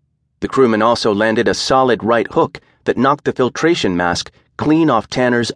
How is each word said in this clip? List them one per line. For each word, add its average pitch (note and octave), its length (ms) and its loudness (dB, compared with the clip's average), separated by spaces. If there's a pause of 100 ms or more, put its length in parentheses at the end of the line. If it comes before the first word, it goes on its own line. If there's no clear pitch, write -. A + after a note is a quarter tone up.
(400)
The G#2 80 -6
crewman A2+ 340 2
also A2+ 320 0
landed A2 340 0
a F#2 60 0
solid B2+ 500 0
right A2+ 260 0
hook D#3 300 -2 (240)
that G2+ 140 -2
knocked C3+ 260 0
the B2+ 80 -2
filtration B2+ 640 -2
mask F2 340 -2 (280)
clean D#3 320 2
off A2+ 180 -2
Tanner's B2 480 0